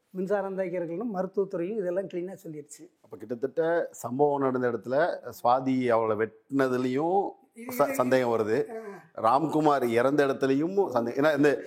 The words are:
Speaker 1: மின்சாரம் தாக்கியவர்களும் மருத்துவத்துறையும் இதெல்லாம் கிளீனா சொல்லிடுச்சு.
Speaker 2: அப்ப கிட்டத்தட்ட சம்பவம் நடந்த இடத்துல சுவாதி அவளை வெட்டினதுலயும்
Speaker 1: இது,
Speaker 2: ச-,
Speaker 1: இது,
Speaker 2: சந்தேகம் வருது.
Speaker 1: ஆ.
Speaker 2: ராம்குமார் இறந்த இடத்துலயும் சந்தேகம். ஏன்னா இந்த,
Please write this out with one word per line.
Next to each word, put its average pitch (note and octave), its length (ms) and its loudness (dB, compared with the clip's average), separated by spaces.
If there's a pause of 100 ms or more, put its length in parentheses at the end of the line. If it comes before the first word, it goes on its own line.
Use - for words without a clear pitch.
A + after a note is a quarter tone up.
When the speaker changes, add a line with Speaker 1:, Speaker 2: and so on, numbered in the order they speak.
(100)
Speaker 1:
மின்சாரம் F#3+ 480 -4
தாக்கியவர்களும் F3+ 560 -6
மருத்துவத்துறையும் F#3+ 640 -4
இதெல்லாம் F#3 300 -4
கிளீனா F3+ 380 -10
சொல்லிடுச்சு. D3+ 460 -16 (100)
Speaker 2:
அப்ப - 160 -20
கிட்டத்தட்ட D#3+ 760 -2
சம்பவம் C#3 500 0
நடந்த B2+ 300 0
இடத்துல B2+ 480 -2 (100)
சுவாதி B2+ 600 2
அவளை A2 280 2
வெட்டினதுலயும் C3 1120 0 (240)
Speaker 1:
இது, A#3+ 240 -8
Speaker 2:
ச-, C#3+ 60 4
Speaker 1:
இது, C#3 100 0
Speaker 2:
சந்தேகம் B2+ 360 2
வருது. A2+ 340 0 (500)
Speaker 1:
ஆ. - 80 -6
Speaker 2:
ராம்குமார் C#3+ 600 4
இறந்த B2 440 4
இடத்துலயும் D3 600 2
சந்தேகம். A#2+ 360 0
ஏன்னா D#3 120 4
இந்த, C#3+ 300 4